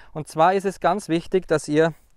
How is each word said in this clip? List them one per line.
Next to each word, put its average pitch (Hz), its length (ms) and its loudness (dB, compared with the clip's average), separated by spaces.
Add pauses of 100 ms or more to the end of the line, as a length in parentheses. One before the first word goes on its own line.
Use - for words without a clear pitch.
(120)
Und 156 160 -10
zwar 165 260 2
ist 196 120 0
es 190 140 -6
ganz 185 280 -2
wichtig, 170 400 -2
dass 156 200 0
ihr, 156 260 2 (240)